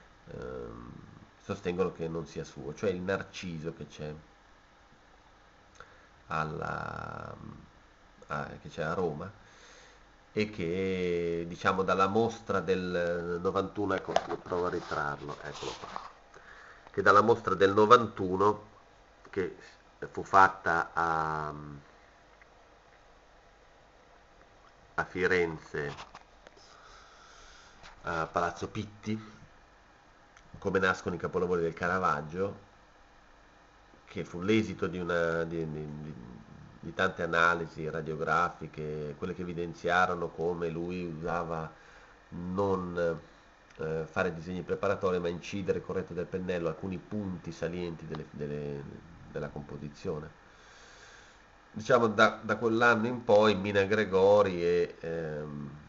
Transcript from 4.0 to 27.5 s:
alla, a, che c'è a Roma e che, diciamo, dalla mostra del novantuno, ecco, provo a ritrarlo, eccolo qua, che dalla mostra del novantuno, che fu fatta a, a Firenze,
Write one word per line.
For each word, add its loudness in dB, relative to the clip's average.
alla, -6
a, -6
che -16
c'è -8
a -2
Roma -2
e 0
che, 0
diciamo, 2
dalla 4
mostra 0
del 0
novantuno, 0
ecco, -2
provo -2
a -2
ritrarlo, -4
eccolo -8
qua, -14
che -2
dalla 10
mostra 4
del 8
novantuno, 6
che -4
fu -8
fatta 6
a, 0
a -2
Firenze, 0